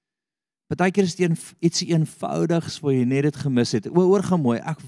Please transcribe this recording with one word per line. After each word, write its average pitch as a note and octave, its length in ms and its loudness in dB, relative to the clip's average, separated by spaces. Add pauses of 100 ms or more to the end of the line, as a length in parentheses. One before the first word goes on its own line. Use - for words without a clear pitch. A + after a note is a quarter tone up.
(680)
Partykeer F3+ 360 2
is E3+ 100 -4
dit F3 160 0
een, E3 60 0 (240)
ietsie E3+ 280 0
eenvoudigs E3 920 -2
waar C#3+ 120 0
jy B2+ 120 2
net C3+ 180 0
dit D3 140 0
gemis A#2+ 360 0
het. A2+ 160 -2
O, F3 160 4
hoor F#3+ 180 4
gou F3+ 160 0
mooi, A#2+ 200 0
ek D#3 300 -8